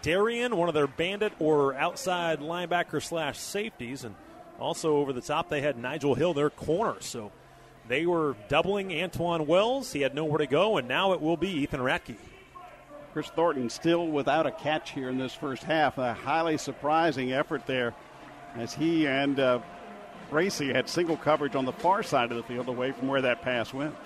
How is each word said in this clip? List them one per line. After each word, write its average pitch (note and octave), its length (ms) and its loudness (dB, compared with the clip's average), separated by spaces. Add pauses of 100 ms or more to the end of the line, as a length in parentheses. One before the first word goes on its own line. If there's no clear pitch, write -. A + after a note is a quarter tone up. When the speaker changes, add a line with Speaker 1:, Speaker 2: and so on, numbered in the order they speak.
Speaker 1:
Darien, A3+ 560 0
one E3+ 120 2
of D#3+ 60 0
their D3 120 2
bandit G3 540 -2
or D3 340 4
outside E3+ 680 -2
linebacker E3+ 640 -2
slash D#3 360 -4
safeties, C3+ 680 -8
and G#2+ 100 -10 (460)
also D3+ 360 2
over C#3+ 160 2
the B2 80 -4
top D#3 300 -2
they D3 120 0
had C#3 140 0
Nigel C3+ 380 0
Hill, E3 180 2
their D3 160 2
corner. D#3+ 520 -2
So G#2 320 -10 (540)
they C3 180 0
were D#3+ 320 2 (120)
doubling F#3 440 2
Antoine E3 540 -2
Wells. A3+ 480 2
He C#3 80 2
had C3 120 2
nowhere D3+ 220 0
to D3+ 100 2
go, F#3 300 4
and B2+ 100 0
now F3+ 280 2
it D3 80 -4
will D#3+ 160 2
be E3+ 100 0
Ethan D3 320 -2
Ratke. C3 380 -2 (960)
Speaker 2:
Chris D3+ 140 -4
Thornton C#3+ 420 2
still E3+ 380 2
without D3 380 2
a C3 40 0
catch D#3 400 -4
here C3 180 -6
in C3 80 -2
this C3 160 -4
first C3+ 320 -8
half. D3+ 320 2
A B2 160 0
highly D#3 460 0
surprising C#3+ 720 0
effort C#3 340 -2
there B2 280 0 (600)
as A#2 180 -6
he D#3+ 320 2
and, C#3 340 2
uh, B2 200 6 (680)
Gracie D3+ 420 0
had B2 160 2
single E3 300 0
coverage D3 400 2
on C3 80 0
the B2+ 80 -2
far F#3+ 300 2
side A#2+ 280 2
of A#2+ 60 -4
the A#2 60 -4
field B2 260 -6
away B2+ 240 -2
from C3 160 -4
where C3+ 140 2
that B2 180 2
pass A#2+ 320 -2
went. C#3+ 220 -6 (120)